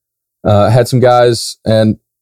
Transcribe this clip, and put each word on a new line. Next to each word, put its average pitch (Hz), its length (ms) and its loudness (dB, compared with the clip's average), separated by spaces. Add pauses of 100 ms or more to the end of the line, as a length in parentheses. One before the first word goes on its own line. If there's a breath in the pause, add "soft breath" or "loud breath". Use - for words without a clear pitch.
(440)
Uh, 101 260 0
had 120 180 0
some 131 120 -2
guys 123 680 0
and 110 340 0 (220)